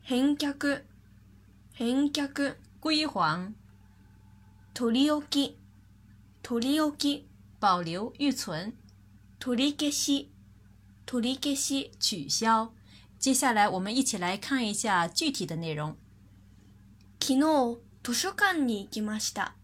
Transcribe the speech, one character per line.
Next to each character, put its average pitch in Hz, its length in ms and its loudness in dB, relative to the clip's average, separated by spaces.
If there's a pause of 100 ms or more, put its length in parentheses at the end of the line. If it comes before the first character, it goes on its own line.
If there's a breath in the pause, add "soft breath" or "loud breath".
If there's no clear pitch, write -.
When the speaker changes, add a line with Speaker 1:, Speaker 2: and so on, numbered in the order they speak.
Speaker 1:
返 269 360 2
却。 285 480 -2 (880)
返 262 360 2
却。 285 460 -2 (240)
Speaker 2:
归 311 260 0
还。 180 480 0 (1200)
Speaker 1:
取 240 280 2
り 302 100 6
置 302 160 0
き。 - 300 0 (840)
取 240 280 -2
り 302 100 2
置 302 160 0
き。 285 320 -2 (320)
Speaker 2:
保 180 240 4
留、 170 340 -6
预 285 120 2
存。 185 460 -4 (600)
Speaker 1:
取 254 360 0
り - 0 -
消 294 180 -2
し。 - 400 -2 (760)
取 247 300 -2
り - 20 -14
消 285 160 -2
し。 269 460 -2
Speaker 2:
取 170 300 -2
消。 226 420 2 (480 loud breath)
接 269 140 4
下 247 180 4
来 214 160 6
我 190 100 0
们 196 160 -2
一 262 80 2
起 240 160 0
来 180 200 -2
看 254 280 -2
一 208 80 -2
下 190 360 2
具 311 240 -2
体 185 120 -4
的 160 120 -6
内 165 180 -4
容。 151 220 -6 (1200)
Speaker 1:
昨 - 140 0
日、 269 480 2 (220)
図 240 100 -4
書 349 180 -2
館 359 340 0
に 208 200 -2
行 - 40 -20
き 214 120 -6
ま 214 180 -4
し - 140 -6
た。 - 300 -6